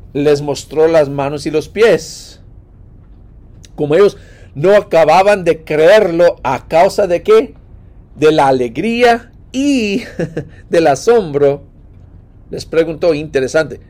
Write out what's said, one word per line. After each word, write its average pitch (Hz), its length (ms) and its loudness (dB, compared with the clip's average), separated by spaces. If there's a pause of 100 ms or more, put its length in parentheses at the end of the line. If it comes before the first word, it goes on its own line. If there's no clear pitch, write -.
(160)
les 143 240 0
mostró 147 480 -2
las 156 220 2
manos 143 340 -8
y 160 60 -8
los 151 180 -4
pies. - 720 -2 (1300)
Como 147 200 -4
ellos 190 220 4 (380)
no 170 200 0
acababan 180 680 2
de 160 180 -2
creerlo, 170 800 2
¿a 127 260 -6
causa 190 380 0
de 170 160 -2
qué? 220 300 2 (640)
De 156 180 2
la 147 160 2
alegría 214 840 -2 (220)
y 254 520 -2 (320)
<laughs> - 340 -14
del 165 160 2
asombro. 143 800 0 (840)
Les - 160 -12
preguntó, 165 480 -2
interesante, 147 760 -4